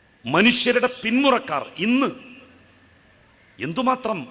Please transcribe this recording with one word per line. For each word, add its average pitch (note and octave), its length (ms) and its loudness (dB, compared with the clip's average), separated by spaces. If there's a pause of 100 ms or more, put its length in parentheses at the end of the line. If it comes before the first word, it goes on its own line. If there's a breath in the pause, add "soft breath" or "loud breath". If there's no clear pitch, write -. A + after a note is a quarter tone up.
(260)
മനുഷ്യരുടെ A#3+ 640 2 (140)
പിന്മുറക്കാർ A3+ 720 0
ഇന്ന് A#3+ 340 2 (1500)
എന്തുമാത്രം A3 720 -2